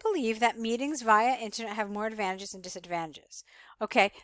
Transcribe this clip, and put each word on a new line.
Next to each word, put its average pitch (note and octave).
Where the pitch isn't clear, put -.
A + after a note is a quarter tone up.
believe C4
that A3+
meetings A#3+
via A3+
internet G#3+
have G#3+
more G#3
advantages G3
than F#3+
disadvantages. F3
Okay, G3+